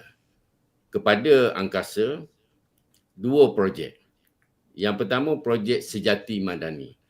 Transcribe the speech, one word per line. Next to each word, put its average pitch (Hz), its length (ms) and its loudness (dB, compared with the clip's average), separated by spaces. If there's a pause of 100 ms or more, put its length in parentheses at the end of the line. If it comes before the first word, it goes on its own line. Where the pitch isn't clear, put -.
(880)
kepada 110 640 4
angkasa 107 720 -4 (880)
dua 127 400 4
projek. 95 460 -4 (760)
Yang 104 240 -2
pertama, 127 400 -2
projek 117 440 -2
Sejati 104 580 -4
Madani 80 560 -8 (140)